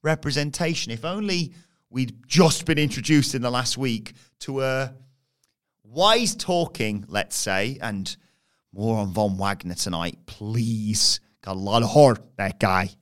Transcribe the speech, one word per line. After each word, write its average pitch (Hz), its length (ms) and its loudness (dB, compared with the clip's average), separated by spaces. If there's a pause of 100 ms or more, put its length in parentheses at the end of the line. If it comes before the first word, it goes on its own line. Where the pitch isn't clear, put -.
representation. 147 880 -2
If 117 140 -10
only 180 480 -4 (340)
we'd 120 380 -6
just 160 400 4
been 156 120 2
introduced 139 560 2
in 127 60 -2
the 123 100 0
last 123 280 -2
week 113 340 -4 (280)
to 135 220 -6
a 131 320 -2 (880)
wise 208 540 2
talking, 113 720 -2
let's 98 280 -4
say, 104 440 -2
and 101 340 -6 (600)
more 110 240 -2
on 101 140 -4
Von 98 260 0
Wagner 95 360 -4
tonight, 85 520 -4
please. 110 920 -2 (220)
Got 95 140 -8
a - 20 -6
lot 101 240 2
of 107 80 0
heart, 139 300 8 (160)
that 98 220 -4
guy. 92 320 2 (120)